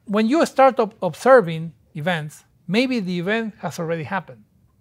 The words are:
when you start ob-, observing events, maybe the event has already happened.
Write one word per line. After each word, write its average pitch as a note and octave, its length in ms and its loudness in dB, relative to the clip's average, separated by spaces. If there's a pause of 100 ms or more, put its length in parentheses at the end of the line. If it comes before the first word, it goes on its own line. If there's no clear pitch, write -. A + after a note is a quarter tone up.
when G#3+ 220 0
you C#4+ 180 2
start C4 340 4
ob-, G#3+ 220 -2
observing E3+ 720 2 (200)
events, D3+ 520 -6 (220)
maybe A#3+ 320 0
the F3+ 200 -4
event G#3+ 400 -4
has F3 200 -10
already E3 240 -6
happened. C3 400 -8 (380)